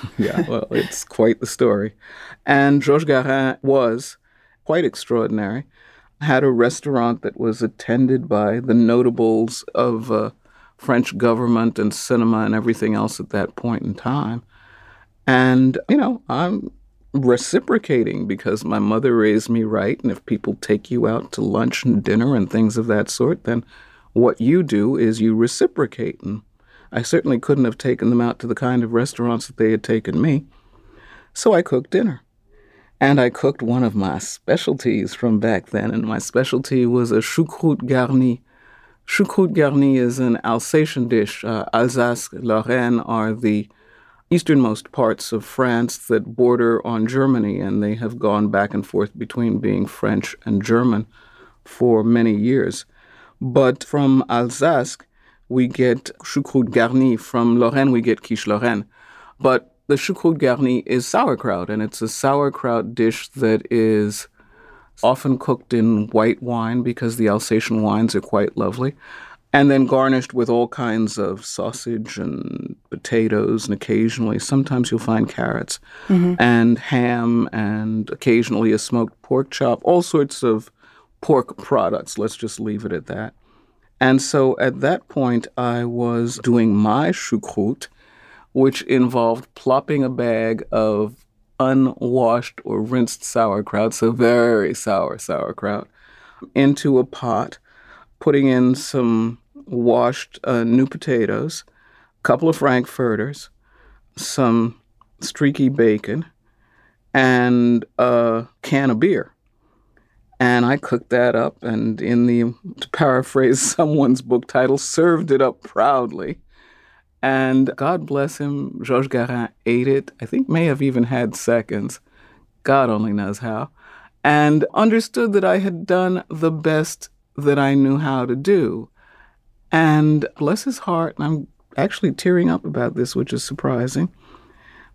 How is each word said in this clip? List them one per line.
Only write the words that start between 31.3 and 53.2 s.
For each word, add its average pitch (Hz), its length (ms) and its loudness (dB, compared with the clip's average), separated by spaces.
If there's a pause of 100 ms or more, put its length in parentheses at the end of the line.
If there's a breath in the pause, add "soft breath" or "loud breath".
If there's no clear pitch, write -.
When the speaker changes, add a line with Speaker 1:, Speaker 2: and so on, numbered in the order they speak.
Speaker 1:
So 226 200 2
I 170 80 6
cooked 131 300 -2
dinner. 185 300 0 (800 soft breath)
And 139 200 4
I 123 100 4
cooked 139 340 -2
one 120 200 0
of 110 120 0
my 92 240 -2
specialties 120 960 -2
from 110 240 0
back 107 280 -2
then. 107 240 -4
And 113 120 -4
my 110 160 -6
specialty 127 640 -2
was 120 260 2
a 110 100 2
choucroute 160 680 -2
garnie. 127 540 2 (640 soft breath)
Choucroute 196 460 0
garnie 139 440 4
is 123 220 0
an 123 240 0
Alsatian 120 640 0
dish. 113 360 0
Uh, 110 300 -4
Alsace, 120 600 0
Lorraine 120 680 0
are 110 320 -2
the 107 340 -2 (600 soft breath)
easternmost 139 640 0
parts 113 400 -2
of 104 100 -4
France 120 540 -2 (100)
that 113 300 -2
border 120 500 2
on 113 180 -2
Germany, 120 540 0
and 101 240 -2
they 107 120 -2
have 117 220 -8
gone 104 320 0
back 101 240 0
and 104 140 -6
forth 101 300 -2
between 113 400 -4
being 101 280 -2
French - 480 -4 (120)
and 101 180 -2
German 113 420 2 (600 soft breath)
for 117 360 2
many 113 320 2
years. 104 520 -2 (560 soft breath)